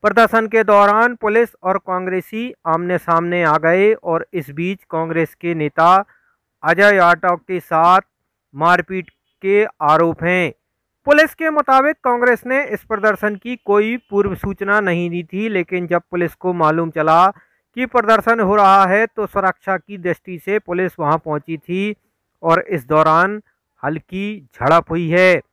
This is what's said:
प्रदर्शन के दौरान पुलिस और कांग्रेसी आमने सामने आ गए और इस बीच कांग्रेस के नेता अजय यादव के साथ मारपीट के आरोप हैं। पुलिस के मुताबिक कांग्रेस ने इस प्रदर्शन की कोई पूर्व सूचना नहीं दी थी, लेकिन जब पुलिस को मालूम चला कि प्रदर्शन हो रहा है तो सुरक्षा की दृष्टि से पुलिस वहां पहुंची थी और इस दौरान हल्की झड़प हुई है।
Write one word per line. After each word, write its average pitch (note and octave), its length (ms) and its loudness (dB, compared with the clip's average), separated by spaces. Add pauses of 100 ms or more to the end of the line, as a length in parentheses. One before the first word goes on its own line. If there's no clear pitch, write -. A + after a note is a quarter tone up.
प्रदर्शन A3 440 2
के A3 180 0
दौरान G#3 500 4
पुलिस A3 480 -2
और F#3+ 160 -2
कांग्रेसी F#3 720 -8 (140)
आमने F3 320 -2
सामने E3+ 440 -2
आ D#3 160 2
गए F#3 340 2
और E3 400 -4
इस D#3 180 -8
बीच F3 400 -8
कांग्रेस E3 440 -4
के F3 200 -6
नेता E3 500 2 (580)
अजय G3 320 4
यादव F3 420 2
के F#3 220 -8
साथ F3 420 2 (520)
मारपीट F3 560 -2 (340)
के G3+ 200 2 (200)
आरोप D#3+ 400 2
हैं। F3 280 -2 (560)
पुलिस D4 260 4
के D#4+ 160 -6
मुताबिक C#4+ 540 0
कांग्रेस A#3+ 420 0
ने C4 200 -2
इस G#3 180 -8
प्रदर्शन G#3 520 -2
की A#3+ 200 -10 (100)
कोई G#3+ 300 0 (140)
पूर्व G3+ 260 0
सूचना G3+ 460 -2
नहीं F3 280 -2
दी F3 140 -6
थी, F#3+ 260 -8
लेकिन F3+ 380 -4
जब F3 140 -2 (100)
पुलिस F3 240 -4
को F3+ 180 -6
मालूम E3 360 0
चला D#3+ 400 2
कि - 560 -12
प्रदर्शन A3+ 540 0
हो G3+ 160 0
रहा G3 300 6
है G3+ 220 2
तो G#3 200 -6
सुरक्षा F#3+ 500 -4
की G3+ 200 -14
दृष्टि F3 420 -8
से G3+ 200 -4
पुलिस F3+ 400 -6
वहां D#3 180 0
पहुंची D#3 400 -8
थी F#3+ 380 -6 (480)
और E3 180 2
इस D#3 260 -6
दौरान D#3+ 540 2 (420)
हल्की F3 680 -8
झड़प D#3+ 380 0
हुई E3 180 -4
है। F3+ 320 2 (100)